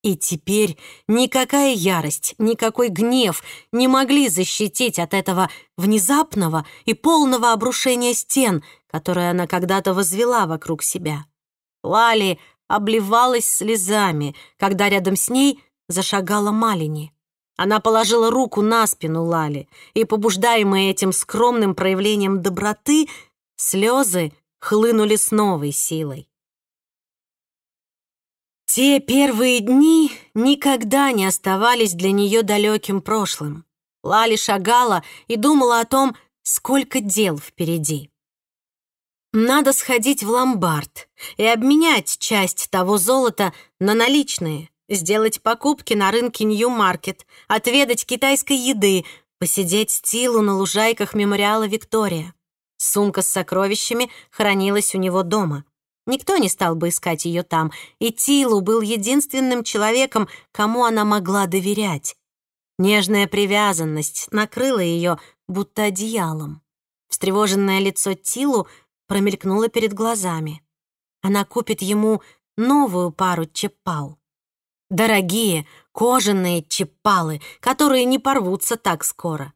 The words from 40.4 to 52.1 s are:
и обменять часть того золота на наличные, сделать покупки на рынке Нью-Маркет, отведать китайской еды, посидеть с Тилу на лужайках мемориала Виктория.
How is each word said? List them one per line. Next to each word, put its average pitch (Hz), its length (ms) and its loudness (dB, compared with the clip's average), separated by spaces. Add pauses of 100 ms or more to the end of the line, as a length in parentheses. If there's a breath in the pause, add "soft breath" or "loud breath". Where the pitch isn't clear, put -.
и 208 80 0
обменять 262 720 2
часть - 540 -2
того 190 260 2
золота 214 560 0 (260 loud breath)
на 202 140 0
наличные, 226 800 0 (240)
сделать 214 460 -2
покупки 233 520 -2
на 196 180 2
рынке 233 320 -2
Нью-Маркет, 214 840 -2 (220 soft breath)
отведать 240 580 0
китайской 269 520 0
еды, 202 480 0 (340 loud breath)
посидеть 196 520 -2
с - 100 -4
Тилу 233 400 0
на 202 140 2
лужайках 208 580 0
мемориала 208 540 0
Виктория. 190 680 -4 (440)